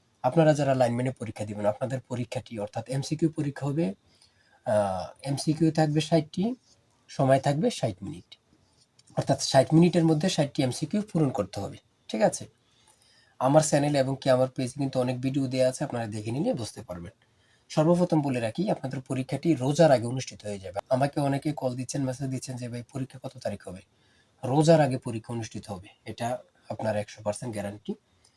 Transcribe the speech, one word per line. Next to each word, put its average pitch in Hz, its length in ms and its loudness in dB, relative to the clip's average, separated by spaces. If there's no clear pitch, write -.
আপনারা 151 300 4
যারা 139 220 2
লাইনম্যানে 123 360 2
পরীক্ষা 107 340 -10
দিবেন, 104 200 -6
আপনাদের 120 340 0
পরীক্ষাটি 120 600 -8
অর্থাৎ 104 300 -8
এমসিকিউ 151 400 0
পরীক্ষা 143 360 -4
হবে, 165 280 -2
আহ, 101 420 0
এমসিকিউ 156 480 0
থাকবে 156 300 2
ষাটটি, 180 540 0
সময় 135 320 2
থাকবে 147 300 0
ষাট - 340 -4
মিনিট, 160 320 -12
অর্থাৎ - 240 0
ষাট - 320 4
মিনিটের 170 320 6
মধ্যে 160 240 4
ষাটটি 147 340 0
এমসিকিউ 151 380 -2
পূরণ 160 280 0
করতে 101 300 -4
হবে। 82 180 -8
ঠিক 220 140 -4
আছে? - 240 2
আমার 139 220 6
চ্যানেল 147 340 2
এবং 135 260 2
কি 139 80 2
আমার 127 260 6
পেজে 127 220 -4
কিন্তু 135 220 -2
অনেক 123 220 -2
ভিডিও 135 260 -2
দেয়া 127 220 2
আছে, 127 140 -4
আপনারা 117 240 -4
দেখে 110 240 -6
নিলে 185 220 -2
বুঝতে 110 280 -8
পারবেন। 87 300 -12
সর্বপ্রথম 170 520 2
বলে 131 180 -2
রাখি, 117 300 -2
আপনাদের 139 320 -6
পরীক্ষাটি 135 520 -2
রোজার 143 380 6
আগে 113 140 4
অনুষ্ঠিত 120 400 -6
হয়ে 104 140 -6
যাবে। 95 200 -10
আমাকে 139 300 0
অনেকে 139 320 0
কল 131 240 -4
দিচ্ছেন, 131 280 -4
মেসেজ 131 240 -4
দিচ্ছেন 127 300 -8
যে, 120 120 -8
"ভাই, 120 140 -8
পরীক্ষা 131 300 -8
কত 127 140 -14
তারিখ 104 300 -8
হবে?" 92 140 -14
রোজার 151 380 6
আগে 131 160 2
পরীক্ষা 117 360 -8
অনুষ্ঠিত 110 340 -8
হবে, 95 200 -12
এটা 117 320 -6
আপনার 107 260 -4
একশো 107 280 -6
পার্সেন্ট 107 300 -6
গ্যারান্টি। 104 400 -8